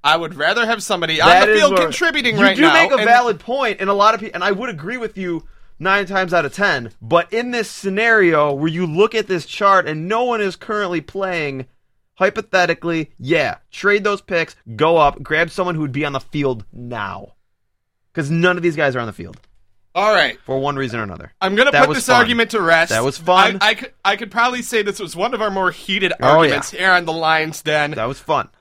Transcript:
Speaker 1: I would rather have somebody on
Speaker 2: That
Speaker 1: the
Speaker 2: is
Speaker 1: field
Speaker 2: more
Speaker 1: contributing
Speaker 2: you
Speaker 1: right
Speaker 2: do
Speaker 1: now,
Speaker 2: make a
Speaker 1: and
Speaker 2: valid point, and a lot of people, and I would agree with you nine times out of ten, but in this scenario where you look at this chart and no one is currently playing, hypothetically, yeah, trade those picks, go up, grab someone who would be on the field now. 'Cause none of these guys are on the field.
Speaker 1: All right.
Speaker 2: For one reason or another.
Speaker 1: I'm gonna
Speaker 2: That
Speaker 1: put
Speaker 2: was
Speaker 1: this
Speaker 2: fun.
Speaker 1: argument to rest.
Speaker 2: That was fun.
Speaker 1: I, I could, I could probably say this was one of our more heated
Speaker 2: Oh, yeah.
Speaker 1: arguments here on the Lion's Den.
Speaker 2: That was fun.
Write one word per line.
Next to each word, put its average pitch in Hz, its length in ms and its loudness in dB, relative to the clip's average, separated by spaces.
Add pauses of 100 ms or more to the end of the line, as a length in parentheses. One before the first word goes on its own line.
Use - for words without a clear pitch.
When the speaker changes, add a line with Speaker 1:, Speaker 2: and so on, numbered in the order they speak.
Speaker 1:
I 156 140 2
would 165 180 -6
rather 196 300 0
have 220 180 -2
somebody 160 380 -2
on 190 80 6
Speaker 2:
That 190 160 6
Speaker 1:
the 214 80 4
Speaker 2:
is 214 60 6
Speaker 1:
field 196 140 4
Speaker 2:
more 185 100 4
Speaker 1:
contributing 247 540 0
Speaker 2:
you 202 60 4
Speaker 1:
right 196 120 4
Speaker 2:
do 277 80 4
Speaker 1:
now, 320 100 6
Speaker 2:
make 330 180 4
a 269 40 4
Speaker 1:
and 214 100 0
Speaker 2:
valid 233 340 4
point, 240 400 -4
and 196 100 -2
a 202 40 2
lot 208 200 6
of 214 60 -2
people, 220 160 -12
and 175 80 -4
I 202 80 0
would 233 180 -4
agree 190 280 -10
with 226 200 -10
you 175 260 -6 (360)
nine 190 260 0
times 185 280 -2
out 165 120 2
of 135 80 -6
ten, 147 380 -2 (100)
but 165 300 0
in 240 200 -4
this 233 180 -4
scenario 190 840 2
where 147 160 -2
you 170 160 -2
look 185 300 -4
at 214 120 -2
this 180 180 -4
chart 190 420 2
and 156 200 -8
no 226 160 -2
one 240 180 -2
is 190 160 -4
currently 196 440 -4
playing, 156 680 -6 (480)
hypothetically, 170 1040 -2
yeah, 139 360 -2 (160)
trade 202 320 0
those 202 180 -2
picks, 165 340 -4 (200)
go 160 220 4
up, 143 260 4
grab 160 260 0
someone 180 260 -4
who 156 60 -4
would 143 100 -4
be 147 140 -4
on 143 80 -6
the 135 60 -4
field 131 520 -4
now. 104 640 -10 (800)
'Cause 147 160 -4
none 175 280 2
of 170 60 -8
these 170 120 0
guys 143 200 -2
are 127 40 -2
on 117 80 -6
the 101 60 -10
field. 92 240 -16 (580)
Speaker 1:
All 208 180 2
right. 143 320 0
Speaker 2:
For 135 140 -2
one 139 160 -2
reason 123 240 -4
or 110 40 -4
another. 90 380 -12
Speaker 1:
I'm 190 140 -2
gonna 262 160 2
Speaker 2:
That 143 100 4
Speaker 1:
put - 80 4
Speaker 2:
was 202 100 -2
Speaker 1:
this 196 80 -6
Speaker 2:
fun. 247 100 4
Speaker 1:
argument 233 340 2
to 220 100 -2
rest. 165 300 4
Speaker 2:
That 113 120 0
was 139 140 -4
fun. 185 440 4
Speaker 1:
I, 208 80 4
I 226 60 0
could, - 180 -16 (120)
I 202 100 2
could 202 160 -12
probably 247 300 0
say 226 220 -2
this 202 160 -6
was 170 160 -12
one 220 180 -4
of 214 80 -4
our 214 100 0
more 190 200 0
heated 190 480 -4
Speaker 2:
Oh, 123 60 -2
yeah. 147 120 6
Speaker 1:
arguments 147 340 2
here 185 200 0
on 175 140 2
the 160 80 -4
Lion's 160 480 -2
Den. 151 300 -2
Speaker 2:
That 113 140 -4
was 135 140 -8
fun. 143 300 -2 (120)